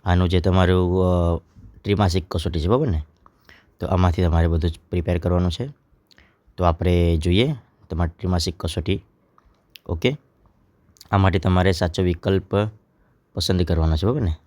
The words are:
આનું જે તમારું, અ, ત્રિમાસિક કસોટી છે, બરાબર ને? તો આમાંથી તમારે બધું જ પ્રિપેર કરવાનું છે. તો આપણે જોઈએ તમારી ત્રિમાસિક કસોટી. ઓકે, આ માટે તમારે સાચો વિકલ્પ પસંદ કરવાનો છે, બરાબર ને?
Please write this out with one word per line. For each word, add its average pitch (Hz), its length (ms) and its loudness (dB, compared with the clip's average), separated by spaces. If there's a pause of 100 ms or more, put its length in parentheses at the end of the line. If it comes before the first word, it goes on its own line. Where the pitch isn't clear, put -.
આનું 90 240 2
જે 90 120 0
તમારું, 92 640 2
અ, 87 360 0 (400)
ત્રિમાસિક 95 500 0
કસોટી 80 280 -4
છે, 76 80 -2
બરાબર 127 200 2
ને? 80 180 -2 (720)
તો - 80 -6
આમાંથી 92 360 2
તમારે 82 240 2
બધું 82 240 0
જ - 80 -12 (100)
પ્રિપેર 87 280 -2
કરવાનું 87 340 0
છે. 117 160 -8 (880)
તો 92 60 -2
આપણે 85 540 2
જોઈએ 95 380 0 (340)
તમારી 82 280 -2
ત્રિમાસિક 90 420 -4
કસોટી. 85 440 -4 (840)
ઓકે, 120 320 -4 (920)
આ 107 60 2
માટે 95 220 4
તમારે 92 320 2
સાચો 90 320 -2
વિકલ્પ 95 520 0 (800)
પસંદ - 280 -2
કરવાનો 80 340 0
છે, 78 100 -2
બરાબર 135 160 0
ને? 82 140 -2 (100)